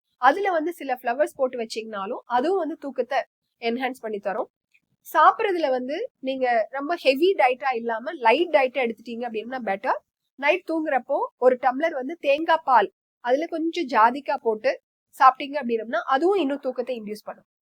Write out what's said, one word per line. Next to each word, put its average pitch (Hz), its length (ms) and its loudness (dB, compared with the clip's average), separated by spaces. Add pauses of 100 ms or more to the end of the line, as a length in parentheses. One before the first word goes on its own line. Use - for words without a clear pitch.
(220)
அதுல 370 280 4
வந்து 339 220 -2
சில 277 220 -10
ஃப்ளவர்ஸ் 247 420 -2
போட்டு 262 220 -2
வச்சீங்கனாலும் 220 680 -8
அதுவும் 294 340 0
வந்து 311 180 -4
தூக்கத்தை 262 400 -4 (440)
என்ஹான்ஸ் 254 380 -4
பண்ணி 214 200 -8
தரும். 208 280 -6 (580)
சாப்பிடுறதுல 349 640 4
வந்து 254 260 -4 (240)
நீங்க 262 260 -2 (240)
ரொம்ப 285 260 -6
ஹெவி 285 380 2
டயட்டா 262 400 0
இல்லாம 233 440 -6
லைட் 269 320 4
டயட்டா 269 300 2
எடுத்துட்டீங்க 233 440 -6
அப்படின்னா 233 380 -8
பெட்டர். 214 360 -2 (400)
நைட் 311 280 0
தூங்குறப்போ 311 520 -2 (200)
ஒரு 254 180 6
டம்ளர் 277 380 -2
வந்து 269 240 -6
தேங்காய் 320 460 2
பால், 233 240 6 (360)
அதுல 277 220 0
கொஞ்சம் 330 440 -4
ஜாதிக்காய் 247 520 2
போட்டு 226 300 0 (440)
சாப்பிட்டீங்க 269 420 4
அப்படின்னம்னா 233 480 -4
அதுவும் 339 340 2
இன்னும் 285 240 -2
தூக்கத்தை 254 320 -4
இன்டியூஸ் 214 300 -12
பண்ணும். - 220 -18 (140)